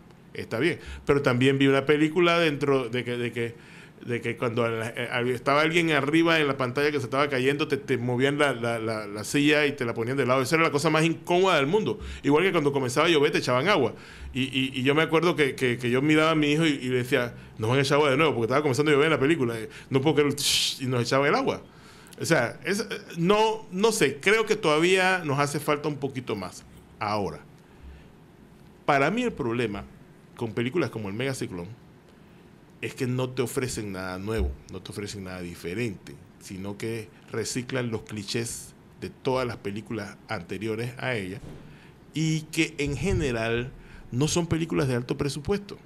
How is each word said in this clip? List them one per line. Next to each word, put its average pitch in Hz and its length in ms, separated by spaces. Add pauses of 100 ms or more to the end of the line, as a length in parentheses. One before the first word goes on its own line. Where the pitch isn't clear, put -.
(340)
Está 98 240
bien. 151 220 (260)
Pero 143 160
también 131 360
vi 139 100
una 135 180
película 156 520
dentro 139 500
de 120 160
que, 120 120
de 120 160
que, 117 220 (500)
de 117 160
que 113 160
cuando 120 280
al-, 113 180 (140)
eh, 120 160
al-, 123 160
estaba 139 320
alguien 165 320
arriba 160 480
en 143 80
la 135 80
pantalla 139 340
que 151 80
se 123 60
estaba 135 240
cayendo, 139 400
te, 139 80
te 123 220
movían 127 400
la, 143 140
la, 117 280
la, 110 260
la 104 180
silla 147 420
y 139 60
te 139 120
la 117 100
ponían 120 220
de 127 100
lado. 131 160
Esa 160 140
era 165 80
la 147 80
cosa 147 180
más 156 140
incómoda 175 520
del 139 120
mundo. 175 320 (240)
Igual 147 180
que 190 80
cuando 147 220
comenzaba 135 340
a 175 40
llover, 151 200
te 175 80
echaban 127 300
agua. 143 260 (380)
Y, 127 100
y, 131 320
y 127 80
yo 139 140
me 160 60
acuerdo 160 340
que, 135 180
que, 123 240
que 123 120
yo 135 120
miraba 156 300
a - 20
mi 147 160
hijo 160 160
y, 151 40
y 127 180
le 127 80
decía, 123 380 (240)
"Nos 110 120
van 131 80
a 139 40
echar 135 140
agua 147 140
de 131 60
nuevo", 151 160
porque 117 140
estaba 135 160
comenzando 147 280
a 147 40
llover 143 120
en 160 60
la 127 80
película. 135 360
Eh, 110 120 (200)
"No 131 120
puedo 143 160
creer", 147 180 (460)
y 131 60
nos 123 160
echaban 135 260
el 185 80
agua. 175 260 (580)
O - 60
sea, 120 380
es, 196 160
eh, - 40 (320)
no, 214 560
no 214 200
sé, 139 280
creo 214 240
que 214 100
todavía 180 720
nos 139 140
hace 143 200
falta 147 300
un 147 80
poquito 123 400
más. 92 280 (340)
Ahora, 104 420 (1400)
para 143 260
mí 240 120
el 233 100
problema 113 520 (520)
con 113 160
películas 123 380
como 107 180
El 95 60
Megaciclón 110 520 (1160)
es 113 120
que 131 120
no 127 240
te 127 100
ofrecen 120 520
nada 92 260
nuevo, 98 340 (180)
no 95 120
te - 80
ofrecen 101 340
nada 92 160
diferente, 87 720 (260)
sino 101 360
que 113 320 (240)
reciclan 120 580
los 107 120
clichés - 720 (260)
de 95 80
todas 127 380
las 107 100
películas 101 640 (100)
anteriores 107 720
a 127 160
ella 95 260 (720)
y 156 300 (100)
que 156 240
en 143 220
general 120 720 (400)
no 139 160
son 170 180
películas 165 420
de 127 60
alto 123 220
presupuesto. 160 680